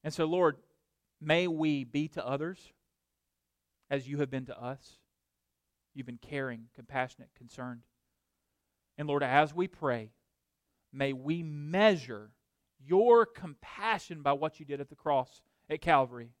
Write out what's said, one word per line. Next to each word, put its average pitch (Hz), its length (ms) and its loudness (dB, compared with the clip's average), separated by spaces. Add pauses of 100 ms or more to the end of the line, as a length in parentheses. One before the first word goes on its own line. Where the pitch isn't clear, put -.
And 151 120 -8
so, 170 100 -2
Lord, 160 320 4 (640)
may 160 260 2
we 156 380 0
be 143 260 -4
to - 160 -8
others 147 460 -6 (1160)
as 139 180 -4
you 143 120 -6
have 143 100 -2
been 131 160 -6
to - 120 -14
us. 127 420 -12 (920)
You've 135 120 -12
been 120 140 -14
caring, 127 540 -8
compassionate, 127 600 -8
concerned. 123 460 -14 (1160)
And 151 80 -6
Lord, 143 180 0
as 143 300 4
we 180 140 -2
pray, 120 440 -4 (840)
may 139 180 -2
we 147 320 -4
measure 147 880 0 (480)
your 220 460 6
compassion 185 960 -8
by 143 100 2
what 143 260 -2
you 156 80 -18
did 143 140 -8
at 139 80 -10
the 147 80 -20
cross 139 460 -2 (280)
at 156 120 -4
Calvary. 123 480 2 (100)